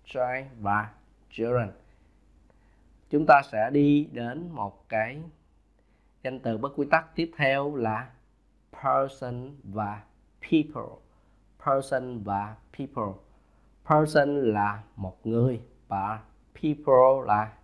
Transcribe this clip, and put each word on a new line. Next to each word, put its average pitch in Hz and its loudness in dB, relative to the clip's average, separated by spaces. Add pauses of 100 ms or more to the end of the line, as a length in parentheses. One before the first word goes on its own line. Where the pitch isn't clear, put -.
Child 127 -4 (140)
và 104 0 (400)
children. 117 -2 (1400)
Chúng 151 2
ta 143 8 (100)
sẽ 113 0
đi 147 4
đến 127 -8
một 104 -10
cái 117 -4 (1000)
danh 131 -8
từ 113 -4
bất 139 -6
quy 143 -2
tắc 160 0
tiếp 165 -4
theo 139 0
là 113 -2 (720)
person 135 -2
và 104 -8 (380)
people. 151 -2 (760)
Person 131 -2
và 101 -4 (220)
people. 120 -6 (760)
Person 143 4
là 104 -2 (140)
một 98 -10
người 117 0 (280)
và 104 -4 (400)
people 135 4
là 107 0 (120)